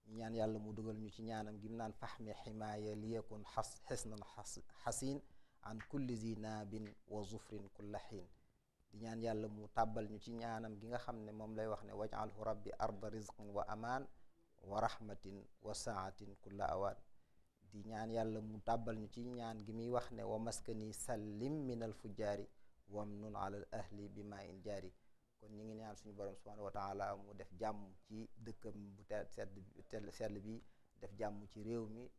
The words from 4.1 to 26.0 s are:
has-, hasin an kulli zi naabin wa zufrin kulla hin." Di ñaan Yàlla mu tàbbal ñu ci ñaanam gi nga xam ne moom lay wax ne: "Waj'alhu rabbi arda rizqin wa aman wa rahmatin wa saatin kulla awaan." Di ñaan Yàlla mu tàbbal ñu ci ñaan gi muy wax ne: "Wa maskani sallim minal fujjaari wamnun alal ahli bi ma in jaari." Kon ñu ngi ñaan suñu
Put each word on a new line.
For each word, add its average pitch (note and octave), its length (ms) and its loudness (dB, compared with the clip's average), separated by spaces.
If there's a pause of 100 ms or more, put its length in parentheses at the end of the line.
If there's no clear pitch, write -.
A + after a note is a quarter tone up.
has-, - 280 -6 (220)
hasin C3+ 360 4 (420)
an A2 160 -4 (100)
kulli B2+ 280 2
zi A2 200 2
naabin G#2+ 560 -2 (140)
wa G#2 160 0
zufrin G2+ 520 -4
kulla G#2 240 -4 (120)
hin." F#2 160 -4 (640)
Di G2+ 80 -12
ñaan A2+ 240 -2
Yàlla A2 260 4
mu G#2 200 -4
tàbbal A2 420 6
ñu G#2 80 -4
ci A#2 140 -6
ñaanam A2+ 480 0
gi A2+ 80 -6
nga A#2+ 100 2
xam A#2 260 -2
ne G#2 80 -4
moom G#2+ 220 -2
lay A2 140 4
wax G#2 160 4
ne: G2+ 80 -6
"Waj'alhu G#2 520 2
rabbi G#2 340 4
arda G#2+ 300 4
rizqin G#2 440 -4
wa G2+ 160 6
aman A#2 380 0 (560)
wa G2+ 180 2
rahmatin G2+ 640 2 (160)
wa - 140 -2
saatin G2+ 680 0
kulla G2 240 0
awaan." F#2+ 300 4 (760)
Di G#2 120 -6
ñaan A2 260 -2
Yàlla A2+ 300 6
mu G#2+ 200 -4
tàbbal A#2 380 6
ñu G#2+ 100 -2
ci A#2+ 160 -6
ñaan A#2 400 -2
gi G#2+ 80 -2
muy A#2 160 2
wax B2 220 6
ne: A2 120 -4
"Wa G#2+ 160 2
maskani A2 540 0
sallim A2+ 760 2
minal A2+ 280 2
fujjaari G2+ 520 2 (420)
wamnun G#2 480 -2
alal G2 360 0
ahli G2+ 360 -4
bi G#2 140 -6
ma G2+ 220 -6
in F#2 180 -10
jaari." G2 300 -2 (480)
Kon G#2+ 160 -16
ñu G#2+ 80 -8
ngi A2 100 -6
ñaan G#2+ 220 -6
suñu G#2 180 -12